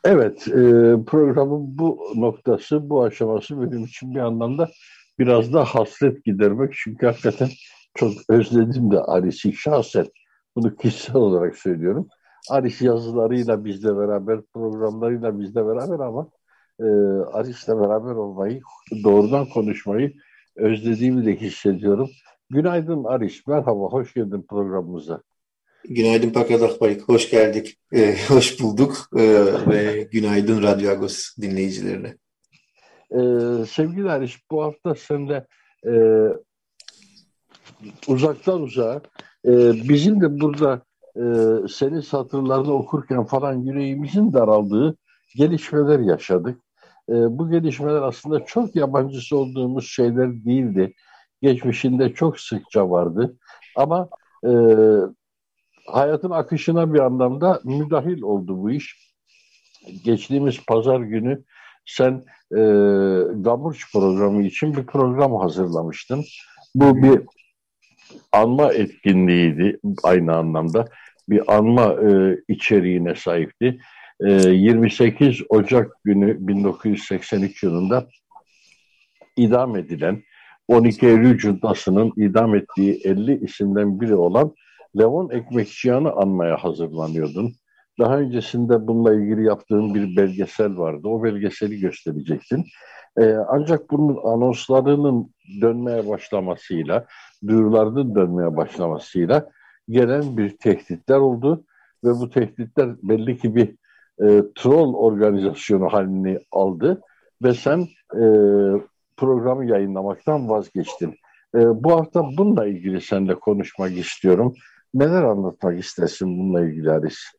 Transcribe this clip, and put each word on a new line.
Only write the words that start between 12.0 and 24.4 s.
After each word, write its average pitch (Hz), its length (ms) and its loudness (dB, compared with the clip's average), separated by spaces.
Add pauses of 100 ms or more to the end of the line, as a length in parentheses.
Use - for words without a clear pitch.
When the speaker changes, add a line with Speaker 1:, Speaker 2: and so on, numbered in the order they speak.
Speaker 1:
Aris 127 320 -2
yazılarıyla 117 840 -2
bizle 101 320 -4
beraber, 104 460 -4 (120)
programlarıyla 110 840 -6
bizle 107 260 -4
beraber 131 320 -6
ama, 135 320 -10 (500)
e, 113 40 -8 (480)
Aris'le 117 360 -8
beraber 110 460 -2
olmayı, 104 460 -8 (440)
doğrudan 107 440 2
konuşmayı 110 640 -4 (440)
özlediğimi 113 680 -2
de 98 100 0
hissediyorum. 101 720 -2 (400)
Günaydın 160 540 -2
Aris, 117 420 -6
merhaba, 113 400 -2
hoş 123 280 -6
geldin 101 340 -6